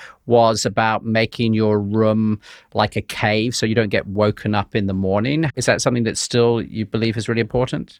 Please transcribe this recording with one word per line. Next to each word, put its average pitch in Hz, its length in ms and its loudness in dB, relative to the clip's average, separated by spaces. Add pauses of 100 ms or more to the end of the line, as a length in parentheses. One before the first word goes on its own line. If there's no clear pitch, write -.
(260)
was 117 400 4
about 110 400 0
making 113 480 0
your 107 260 2
room 107 600 0 (320)
like 107 220 0
a 104 60 -4
cave 110 540 -2
so 117 120 -2
you 110 80 0
don't 110 140 0
get 98 180 -2
woken 107 480 0
up 101 200 -2
in 101 120 0
the 95 80 -2
morning. 113 600 0
Is 120 120 -2
that 110 120 2
something 123 240 0
that 110 140 -2
still 117 460 2
you 110 220 -6
believe 113 300 -2
is 113 140 -6
really 113 100 0
important? 127 600 -4